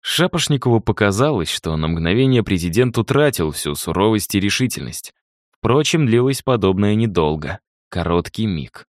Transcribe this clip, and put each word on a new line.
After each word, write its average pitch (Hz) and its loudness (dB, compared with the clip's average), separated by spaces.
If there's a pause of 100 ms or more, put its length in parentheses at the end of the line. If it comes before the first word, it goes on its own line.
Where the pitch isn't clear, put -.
Шапошникову 143 0
показалось, 104 0
что 80 -4
на 78 -2
мгновение 104 2
президент 95 0
утратил 127 0
всю 73 -6
суровость 95 0
и 98 4
решительность. - -4 (400)
Впрочем, 156 2
длилось 123 2
подобное 104 2
недолго. 82 -2 (280)
Короткий 87 -2
миг. 80 -6